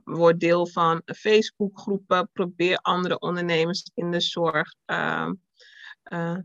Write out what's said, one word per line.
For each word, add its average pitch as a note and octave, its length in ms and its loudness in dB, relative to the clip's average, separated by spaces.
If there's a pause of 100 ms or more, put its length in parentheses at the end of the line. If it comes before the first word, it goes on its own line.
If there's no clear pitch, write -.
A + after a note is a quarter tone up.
Word E3+ 360 4
deel F3 260 4
van E3+ 380 0
Facebookgroepen. G3 1300 0
Probeer F3+ 460 0
andere F3+ 400 -2
ondernemers F3 760 -2
in E3+ 160 -4
de F3 100 0
zorg, D#3+ 540 -2 (100)
ehm, D#3+ 500 -4 (680)
eh, E3+ 420 -6